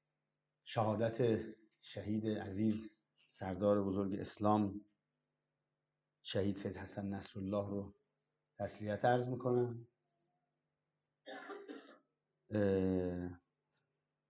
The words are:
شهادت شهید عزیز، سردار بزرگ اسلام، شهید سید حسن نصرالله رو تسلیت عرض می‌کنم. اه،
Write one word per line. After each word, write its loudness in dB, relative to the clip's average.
شهادت 2
شهید -4
عزیز، 0
سردار 2
بزرگ 0
اسلام، 0
شهید -2
سید -6
حسن -8
نصرالله -4
رو -6
تسلیت -4
عرض 4
می‌کنم. 0
اه، 2